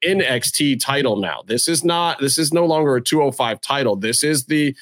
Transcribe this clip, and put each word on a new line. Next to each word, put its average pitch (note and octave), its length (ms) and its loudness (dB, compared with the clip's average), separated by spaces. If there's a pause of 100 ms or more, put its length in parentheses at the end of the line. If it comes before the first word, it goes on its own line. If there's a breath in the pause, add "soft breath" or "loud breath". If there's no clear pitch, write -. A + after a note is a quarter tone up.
N F#3+ 180 2
X B2+ 300 -2
T C#3+ 240 0
title C3+ 420 0
now. E2 280 -4
This A#2 220 -2
is E3 160 0
not, E3+ 360 0
this C#3 180 0
is D#3+ 160 0
no E3+ 120 4
longer D#3 300 2
a B2 60 0
two D#3 200 0
oh C#3 100 2
five A2+ 300 -2
title. C3+ 340 0
This G#2+ 280 -2
is D3 220 0
the, D3 360 0